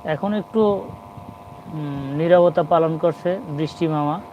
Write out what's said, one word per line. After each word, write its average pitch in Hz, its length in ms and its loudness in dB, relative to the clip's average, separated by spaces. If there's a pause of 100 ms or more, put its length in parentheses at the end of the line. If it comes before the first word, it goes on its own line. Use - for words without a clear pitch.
এখন 156 300 -2
একটু, 214 280 -2 (1120)
উম, 143 440 -6
নীরবতা 175 460 6
পালন 160 340 2
করছে 175 420 -2 (180)
বৃষ্টি 160 300 -2
মামা। 151 320 -2 (140)